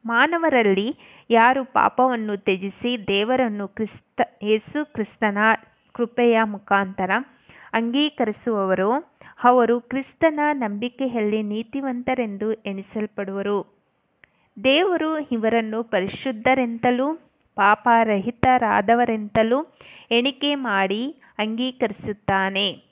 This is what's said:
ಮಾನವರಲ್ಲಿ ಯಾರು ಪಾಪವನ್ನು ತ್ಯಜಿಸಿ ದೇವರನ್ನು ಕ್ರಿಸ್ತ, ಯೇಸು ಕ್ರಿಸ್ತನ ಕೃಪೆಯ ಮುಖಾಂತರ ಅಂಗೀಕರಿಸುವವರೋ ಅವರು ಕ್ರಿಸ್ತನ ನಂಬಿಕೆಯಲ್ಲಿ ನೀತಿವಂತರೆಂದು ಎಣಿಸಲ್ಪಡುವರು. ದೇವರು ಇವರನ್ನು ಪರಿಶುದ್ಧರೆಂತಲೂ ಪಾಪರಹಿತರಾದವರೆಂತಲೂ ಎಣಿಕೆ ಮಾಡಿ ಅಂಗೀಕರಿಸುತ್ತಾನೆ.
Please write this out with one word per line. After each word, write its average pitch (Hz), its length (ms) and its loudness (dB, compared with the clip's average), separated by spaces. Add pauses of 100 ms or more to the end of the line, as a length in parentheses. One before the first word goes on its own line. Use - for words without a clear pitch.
ಮಾನವರಲ್ಲಿ 247 920 2 (320)
ಯಾರು 247 340 4
ಪಾಪವನ್ನು 226 720 0
ತ್ಯಜಿಸಿ 196 720 -4
ದೇವರನ್ನು 208 600 0
ಕ್ರಿಸ್ತ, - 520 -8 (220)
ಯೇಸು 220 500 -2
ಕ್ರಿಸ್ತನ 208 460 -4 (560)
ಕೃಪೆಯ 233 500 2
ಮುಖಾಂತರ 196 680 -2 (640)
ಅಂಗೀಕರಿಸುವವರೋ 226 1300 -2 (400)
ಅವರು 240 380 4
ಕ್ರಿಸ್ತನ 294 600 -2 (120)
ನಂಬಿಕೆಯಲ್ಲಿ 226 920 -4
ನೀತಿವಂತರೆಂದು 226 1080 -4
ಎಣಿಸಲ್ಪಡುವರು. 196 1120 -6 (960)
ದೇವರು 311 540 2
ಇವರನ್ನು 226 640 -2
ಪರಿಶುದ್ಧರೆಂತಲೂ 247 1400 -2 (360)
ಪಾಪರಹಿತರಾದವರೆಂತಲೂ 226 2000 2 (440)
ಎಣಿಕೆ 269 440 0
ಮಾಡಿ 220 680 -2 (160)
ಅಂಗೀಕರಿಸುತ್ತಾನೆ. 208 1500 -4